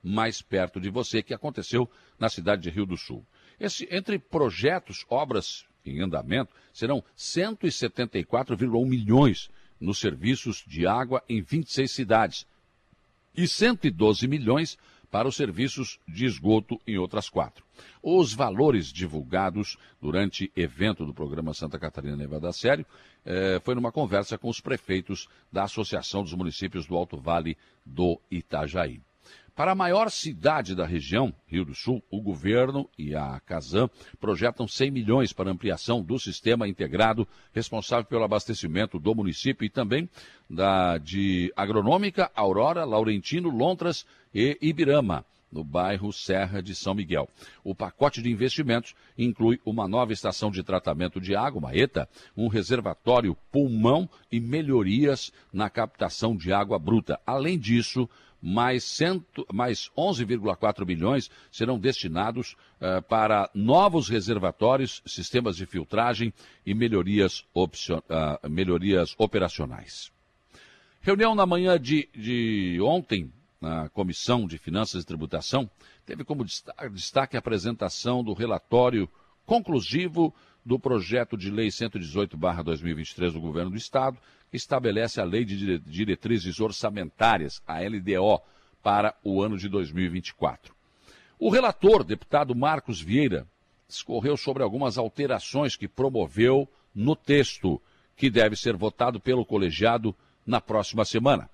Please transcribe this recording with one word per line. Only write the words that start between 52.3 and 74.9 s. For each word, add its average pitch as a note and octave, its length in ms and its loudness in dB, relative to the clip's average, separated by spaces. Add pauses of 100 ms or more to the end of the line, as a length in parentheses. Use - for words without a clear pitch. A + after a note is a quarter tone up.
um A2+ 140 0
reservatório G#2+ 880 2 (140)
pulmão C3+ 580 4 (220)
e A#2 100 0
melhorias C3 880 2 (220)
na G2+ 160 0
captação A2 680 -2
de F2+ 200 -2
água G2+ 240 0
bruta. E2 480 2
Além C#3+ 320 0
disso, A#2 500 0 (360)
mais A#2+ 380 0
cento, E3 720 -4
mais A#2 440 -2
onze D3+ 280 0
vírgula G#2 320 -2
quatro G#2 280 0
milhões F#2 460 0 (180)
serão A#2 300 -2
destinados, A2 800 -2 (240)
eh, F#2 200 0
para G#2+ 540 2
novos D3 540 4
reservatórios, A2 1000 0
sistemas G#2 500 -2
de F#2 80 -8
filtragem G#2+ 720 -2 (320)
e G2 80 0
melhorias G#2 720 2 (100)
opcio-, F2 560 0
ah, D#2 300 0 (100)
melhorias F2+ 640 2
operacionais. E2 920 -2 (920)
Reunião G#3+ 360 4
na F#3+ 100 6
manhã F3+ 320 4
de, C#3 340 0
de G#2+ 680 0
ontem, A2 500 0 (280)
na D#2+ 300 -4
Comissão G#2 540 0
de D#2+ 140 -8
Finanças F#2 460 -4